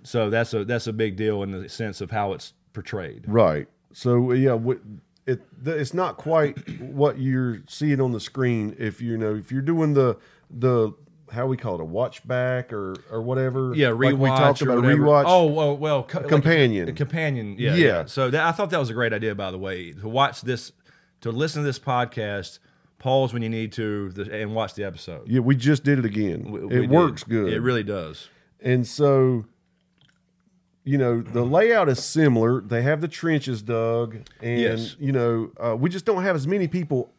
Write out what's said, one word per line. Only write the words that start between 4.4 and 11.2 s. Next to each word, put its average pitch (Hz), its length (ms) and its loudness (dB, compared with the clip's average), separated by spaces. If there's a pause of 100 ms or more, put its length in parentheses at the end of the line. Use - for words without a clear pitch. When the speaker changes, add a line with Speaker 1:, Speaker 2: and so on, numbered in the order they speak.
Speaker 2:
w-, 117 280 -2 (480)
it, 135 140 -2 (220)
th-, 156 140 -4
it's 143 160 -6
not 175 240 -2
quite 151 400 0 (120)
<clears throat> - 120 -10
what 139 380 0
you're 127 480 -2
seeing 147 340 0
on 131 120 0
the 110 80 -4
screen. 117 580 -2
If 107 220 -6
you 117 160 -4
know, 107 180 -2
if 107 160 -10
you're 131 100 -2
doing 156 320 0
the, 131 240 4 (320)
the, 117 440 0 (380)